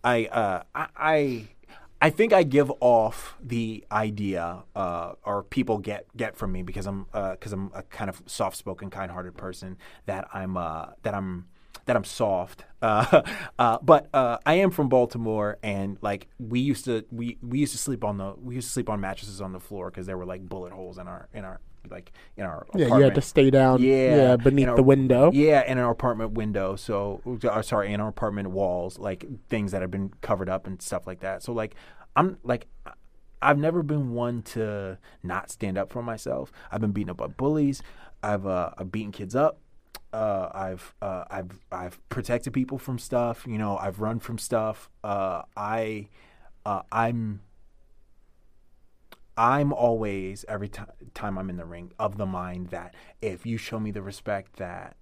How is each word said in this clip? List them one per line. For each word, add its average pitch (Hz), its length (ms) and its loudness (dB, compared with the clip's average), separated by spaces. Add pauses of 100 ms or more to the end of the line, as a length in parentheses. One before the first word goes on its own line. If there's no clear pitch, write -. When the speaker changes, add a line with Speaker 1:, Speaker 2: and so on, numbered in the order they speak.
Speaker 1:
I, 117 200 2
uh, 101 360 0 (120)
I, 151 120 -4 (120)
I, 139 500 0 (540)
I 151 80 8
think 208 240 4
I 185 80 8
give 139 280 4 (100)
off 113 640 4
the 113 480 -6
idea, 101 760 -2 (120)
uh, 87 360 -4 (120)
or 101 200 -2
people 113 340 -2
get, 101 260 -8 (100)
get 110 220 -6
from 98 160 -4
me 92 100 -4
because 92 240 -8
I'm, 98 280 -8
uh, 95 220 -4
'cause 101 180 -10
I'm 98 200 -6
a - 100 -12
kind 101 260 -10
of - 160 -14
soft-spoken, 98 640 -6
kind-hearted 90 440 -10
person 92 440 -12 (260)
that 95 300 -8
I'm, 95 240 -4
uh, 80 300 -6 (160)
that 104 100 -4
I'm, 92 320 -6 (400)
that 123 100 2
I'm - 80 0
soft. 95 600 -4 (160)
Uh, 113 400 6 (180)
<laughs> - 180 -12
uh, 117 220 4
but, 147 320 8
uh, 123 320 4
I 156 120 4
am 190 140 6
from 147 200 0
Baltimore, 113 720 2
and, 98 400 -4
like, 101 260 -4 (100)
we 120 220 -2
used 135 240 0
to, 113 260 -2
we, 117 320 -8
we 123 180 -2
used 143 120 0
to 117 60 -8
sleep 123 260 -4
on 104 140 -2
the, 98 240 -6
we 123 140 -8
used 120 120 -6
to - 60 -10
sleep 117 160 -2
on 104 100 -2
mattresses 98 400 -8
on 95 140 -8
the 90 60 -12
floor 92 300 -10
'cause 92 140 -12
there 92 140 -8
were, 90 80 -8
like, 92 200 -10
bullet 92 280 -10
holes 92 240 -14
in 90 100 -14
our, 90 240 -16
in 101 140 -12
our, 92 140 -12 (300)
like, 90 220 -16 (260)
in 101 80 -8
our 82 280 -10
Speaker 2:
Yeah, 190 40 0
you 160 60 6
had 120 80 4
Speaker 1:
apartment. 135 240 8
Speaker 2:
to 139 40 4
stay 135 300 6
down, 131 320 8
Speaker 1:
Yeah, 131 340 6
Speaker 2:
yeah, 131 180 8
Speaker 1:
in 117 60 2
Speaker 2:
beneath 135 280 8
Speaker 1:
our 120 80 4
Speaker 2:
the 135 60 8
window. 135 520 8
Speaker 1:
Yeah, 143 360 8
in 131 60 2
our 123 140 2
apartment 113 420 0
window. 101 440 -2
So, 101 440 -4 (260)
uh, 110 140 2
sorry, 104 320 0
in 104 80 -2
our 107 80 -2
apartment 101 440 -4
walls, 92 460 -2
like, 92 280 -6 (240)
things 104 220 -2
that 95 100 -2
have 92 80 -4
been 98 200 -4 (120)
covered 95 260 -2
up 95 180 -4
and 95 140 -12
stuff - 260 -8
like 92 140 -12
that. 95 220 -8
So, 123 100 -8
like, 110 220 -6 (420)
I'm, 180 260 2
like, 120 260 -2 (760)
I've 143 160 6
never 165 240 2
been 143 320 -2
one 120 260 -4 (140)
to 104 420 -6 (260)
not 90 280 -6
stand 95 260 -4
up 98 160 -4
for 120 100 -8
myself. 85 480 -8 (220)
I've 104 80 -4
been 104 120 0
beaten 104 180 -4
up 87 80 -8
by - 80 -6
bullies. 143 560 0 (400)
I've, 104 240 -2
uh, 90 320 -2
I've 92 120 -8
beaten 104 220 -6
kids 101 240 -8
up. 147 220 2 (520)
Uh, 104 440 -2
I've, 95 480 -10
uh, 95 280 -8
I've, 185 280 -10 (120)
I've 127 380 -12
protected 120 460 -4
people 131 240 -2
from 127 200 -6
stuff. 120 480 -4
You 113 120 -6
know, 104 180 -2
I've 98 240 -6
run 110 200 -4
from 117 180 -10
stuff. 110 500 -4 (140)
Uh, 95 400 -4 (120)
I, 107 540 -6 (560)
uh, 101 160 -4 (100)
I'm, 113 500 -2 (2000)
I'm 139 360 4
always, 104 760 0
every 104 200 -6
ti-, 104 140 -12 (320)
time 98 240 -6
I'm 95 120 -6
in 90 60 -8
the 85 80 -10
ring, 87 340 -14
of 101 180 -4
the 104 100 -4
mind 90 420 -8
that 87 260 -12 (260)
if 95 240 -8
you 117 120 -4
show 110 240 -8
me 107 100 -6
the 101 120 -8
respect 101 560 -8
that 90 440 -12